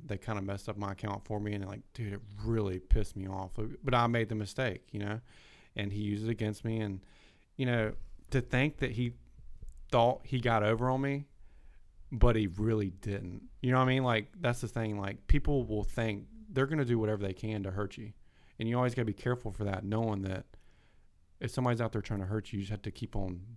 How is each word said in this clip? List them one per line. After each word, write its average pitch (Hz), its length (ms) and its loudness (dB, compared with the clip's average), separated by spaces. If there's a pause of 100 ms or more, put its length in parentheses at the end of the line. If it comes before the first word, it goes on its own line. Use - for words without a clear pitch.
they 104 100 -4
kinda 101 240 -4
messed 98 300 -8
up 101 80 -8
my 101 140 -4
account 101 340 -6
for 107 140 -4
me, 104 120 -4
and, 101 140 -4
like, 104 160 -10 (100)
dude, 104 220 -6
it 101 60 -8 (220)
really 107 360 0
pissed - 380 4
me 95 120 -6
off. 95 300 -6 (240)
But 123 120 2
I 120 120 6
made 117 240 2
the 110 40 -4
mistake, 107 580 -4
you 104 80 -6
know, 104 200 -4 (560)
and 101 160 -2
he 104 80 -2
used 104 260 -2
it 117 40 0
against 107 340 -2
me, 113 160 0
and, 98 200 -4 (560)
you 135 100 0
know, 113 260 2 (380)
to 131 100 2
think 135 380 0
that 127 140 -2
he 120 200 -2 (800)
thought 120 340 4
he 131 160 0
got 117 220 4
over 113 280 4
on 131 120 2
me, 139 240 -2 (880)
but 117 240 8
he 107 100 4
really 104 440 0
didn't. 92 520 -6 (180)
You 127 120 2
know 127 60 8
what 131 60 8
I 127 40 4
mean? 131 160 4
Like, 113 240 2 (100)
that's 123 220 0
the 113 80 -4
thing. 107 300 -2
Like, 98 280 -6
people 143 380 6
will 107 200 -2
think 110 420 0 (260)
they're 131 140 2
gonna 147 180 2
do 117 140 2
whatever 107 280 0
they 95 60 -2
can 110 320 -4
to 98 60 -4
hurt 98 260 -4
you, 107 160 -12 (460)
and 110 100 -2
you 120 80 2
always 123 180 2
gotta 120 120 0
be 107 80 0
careful 123 360 -2
for 104 140 -4
that, 95 200 -2
knowing 107 380 0
that 95 220 -4 (960)
if 120 100 -4
somebody's 123 300 2
out 113 120 0
there 110 80 -2
trying 101 200 -4
to 92 60 -4
hurt 104 260 -4
you, 101 60 -2
you 98 40 -2
just 101 80 -6
have 104 120 -6
to 104 100 -8
keep - 240 -6
on 92 240 -2 (160)